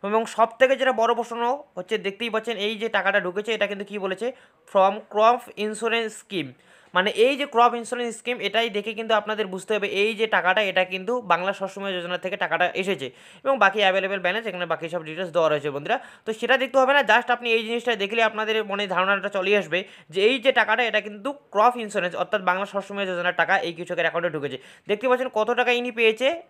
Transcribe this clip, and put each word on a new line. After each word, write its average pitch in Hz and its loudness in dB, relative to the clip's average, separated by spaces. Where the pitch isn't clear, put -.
এবং 220 0
সব 226 2
থেকে 262 6
যেটা 262 2
বড় 233 4
প্রশ্ন 233 -2
হচ্ছে, 185 -4
দেখতেই 196 -6
পাচ্ছেন 220 -4
এই 208 -2
যে 214 -4
টাকাটা 196 2
ঢুকেছে 190 -4
এটা 208 0
কিন্তু 202 -8
কি 202 -10
বলেছে, 190 -4
"From 196 6
crop 226 4
insurance 220 -2
scheme", 151 -6
মানে 185 2
এই 254 4
যে 277 -2
ক্রপ 240 4
ইন্স্যুরেন্স 233 -6
স্কিম, 240 -6
এটাই 220 0
দেখে 208 -6
কিন্তু 226 -2
আপনাদের 208 0
বুঝতে 185 -4
হবে 196 -2
এই 208 0
যে 220 0
টাকাটা 185 2
এটা 185 2
কিন্তু 190 -4
বাংলা 180 0
সসময় 196 -6
যোজনা 175 -4
থেকে 190 -6
টাকাটা 175 0
এসেছে। 175 -4
এবং 269 0
বাকি 196 4
অ্যাভেলেবল 190 2
ব্যালেন্স 196 -2
এখানে 180 -6
বাকি 165 -4
সব 165 -6
ডিটেলস 160 -8
দেওয়া 160 2
রয়েছে 151 0
বন্ধুরা, 147 -4
তো 220 -4
সেটা 233 2
দেখতে 262 0
হবে 262 4
না, 285 6
just 240 4
আপনি 233 -2
এই 226 2
জিনিসটা 233 -2
দেখলে 202 0
আপনাদের 220 0
মনে 202 -4
ধারণাটা 190 0
চলে 196 2
আসবে 175 -2
যে 160 -2
এই 240 4
যে 254 4
টাকাটা 226 2
এটা 214 0
কিন্তু 208 -8
ক্রপ 233 4
ইন্স্যুরেন্স 196 -4
অর্থাৎ 196 -2
বাংলা 185 0
সসময় 202 -6
যোজনার 175 -2
টাকা 170 2
এই 175 -2
কৃষকের 170 -4
অ্যাকাউন্টে 170 -2
ঢুকেছে। 143 -6
দেখতে 208 -2
পাচ্ছেন 254 2
কত 214 0
টাকা 247 2
ইনি 240 -2
পেয়েছে 233 2